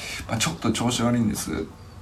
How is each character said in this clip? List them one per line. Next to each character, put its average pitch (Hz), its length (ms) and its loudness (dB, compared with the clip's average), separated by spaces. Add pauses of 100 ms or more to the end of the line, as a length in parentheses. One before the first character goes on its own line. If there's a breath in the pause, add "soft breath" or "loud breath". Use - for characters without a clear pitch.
(280 loud breath)
ま - 80 -2
あ、 - 20 2
ち - 100 2
ょ 165 40 0
っ - 60 -6
と - 140 2
調 120 200 2
子 117 100 0
悪 120 160 4
い 120 40 6
ん 107 60 4
で - 80 2
す。 - 300 -2 (360)